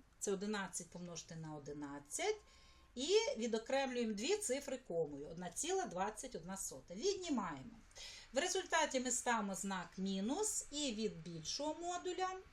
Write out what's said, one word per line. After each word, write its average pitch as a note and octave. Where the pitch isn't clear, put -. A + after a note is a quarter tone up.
це -
одинадцять F#3+
помножити F3
на D#3
одинадцять. D3
І C4
відокремлюємо A#3+
дві C#4
цифри C4
комою. D3+
Одна E3+
ціла F#4
двадцять G#3
одна F#3
сота. -
Віднімаємо. A3+
В A#3
результаті D4+
ми B3
ставимо G#3+
знак F#3
мінус G3
і C#4+
від G3+
більшого F3
модуля F4+